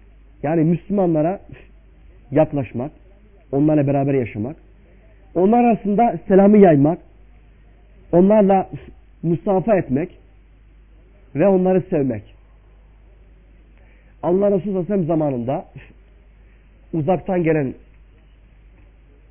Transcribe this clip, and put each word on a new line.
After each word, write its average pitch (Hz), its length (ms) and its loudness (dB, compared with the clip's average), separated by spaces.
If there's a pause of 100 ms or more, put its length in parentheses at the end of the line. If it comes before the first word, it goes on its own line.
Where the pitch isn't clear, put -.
(440)
yani 156 200 -2
Müslümanlara 175 800 -2 (880)
yaklaşmak, 135 600 -2 (600)
onlarla 147 360 2
beraber 139 260 0
yaşamak, 120 420 -6 (800)
onlar 214 280 2
arasında 208 640 0
selamı 202 300 6
yaymak, 165 420 4 (1120)
onlarla 190 580 2 (540)
musafa 185 540 -2
etmek 143 320 -4 (1300)
ve 160 120 2
onları 185 420 2
sevmek. 135 340 -4 (2000)
Allah 196 280 0
Resulü 190 120 -2
sallallahu 190 160 -4
aleyhi 175 100 -6
ve 208 40 -4
sellem 185 120 -2
zamanında 147 600 -4 (1300)
uzaktan 175 500 -4
gelen 151 300 -2 (1600)